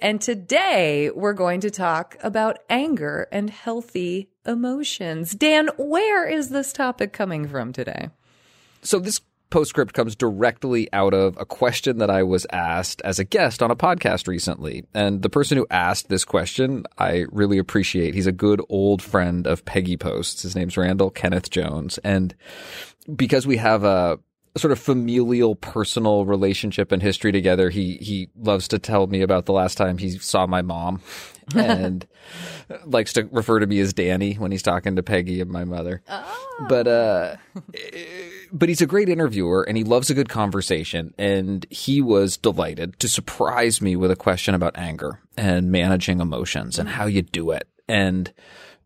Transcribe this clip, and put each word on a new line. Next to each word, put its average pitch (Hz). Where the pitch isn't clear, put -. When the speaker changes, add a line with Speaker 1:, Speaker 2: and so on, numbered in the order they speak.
Speaker 1:
And 208
today 196
we're 208
going 180
to 208
talk 170
about 220
anger 233
and 208
healthy 196
emotions. 233
Dan, 311
where 349
is 302
this 269
topic 247
coming 165
from 127
today? -
Speaker 2:
So -
this 196
postscript 147
comes 113
directly 117
out 98
of 95
a 98
question 123
that 104
I 95
was 92
asked 87
as 92
a 98
guest 151
on 117
a 117
podcast 170
recently. 85
And 101
the 101
person 143
who 131
asked 90
this 92
question, 123
I 87
really 101
appreciate. 90
He's 95
a 95
good 101
old 98
friend 87
of 82
Peggy 90
Post's. 73
His 92
name's 87
Randall 95
Kenneth 90
Jones. 78
And 95
because 131
we 131
have 110
a 90
sort 151
of 123
familial, 120
personal 104
relationship 98
and 92
history 101
together, 92
he, 92
he 101
loves 104
to 107
tell 101
me 95
about 92
the -
last 92
time 92
he 92
saw 92
my 92
mom 87
<laughs> -
and 185
likes 120
to 107
refer 113
to 104
me 101
as 95
Danny 92
when 101
he's 95
talking 95
to 90
Peggy 92
and 90
my 87
mother. 87
Speaker 1:
Oh. 466
Speaker 2:
But, 120
uh, 104
<laughs> 170
but 165
he's 165
a 165
great 190
interviewer 101
and 107
he 110
loves 120
a 147
good 131
conversation. 90
And 98
he 139
was 101
delighted 85
to 120
surprise 117
me 95
with 92
a 92
question 95
about 87
anger 78
and 90
managing 90
emotions 80
and -
how 104
you 101
do 85
it. 78
And 95